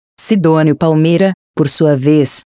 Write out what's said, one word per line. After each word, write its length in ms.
Sidônio 540
Palmeira, 580
por 140
sua 280
vez, 440